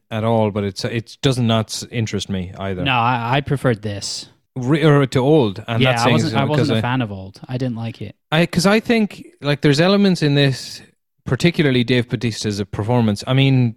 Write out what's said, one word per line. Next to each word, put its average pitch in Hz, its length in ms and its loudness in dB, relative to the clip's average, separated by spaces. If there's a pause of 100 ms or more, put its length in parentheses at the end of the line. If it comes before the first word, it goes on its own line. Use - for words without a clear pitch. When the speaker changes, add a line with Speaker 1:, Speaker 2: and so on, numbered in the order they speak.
(120)
Speaker 1:
at 110 120 -4
all, 110 280 2
but 104 120 -4
it's, 98 220 -6
it 113 360 -8
does 135 180 2
not 113 300 2
s-, - 220 -10
interest 110 380 -4
me 92 280 -6
either. 95 260 -6
Speaker 2:
No, 131 100 0
I, 123 440 0
I 147 40 0
preferred 131 420 -2
this. - 460 -10 (260)
Speaker 1:
Re-, 139 280 0
or 143 220 6
to 131 140 0
Old, 123 480 2
and 117 140 -2
Speaker 2:
Yeah, 131 100 4
Speaker 1:
that's 120 100 0
Speaker 2:
I 120 40 2
Speaker 1:
saying 120 100 4
Speaker 2:
wasn't, 113 180 0
I - 60 -2
Speaker 1:
something 139 100 0
Speaker 2:
wasn't 135 180 0
Speaker 1:
'cause 113 80 0
Speaker 2:
a - 20 2
Speaker 1:
I 110 40 0
Speaker 2:
fan 123 200 -2
of 107 100 -6
Old. 98 360 -14
I 131 100 -6
didn't 127 200 -4
like 113 240 -10
it. 101 140 -12 (160)
Speaker 1:
I, 165 140 2
'cause 165 220 0
I 214 120 4
think, 220 460 -2 (160)
like, 143 200 -2
there's 143 180 4
elements 190 420 2
in 143 140 2
this, 139 460 0 (440)
particularly 135 580 2
Dave 123 260 0
Bautista's 107 520 -4 (100)
performance. 110 540 0
I 131 80 -2
mean, 131 440 2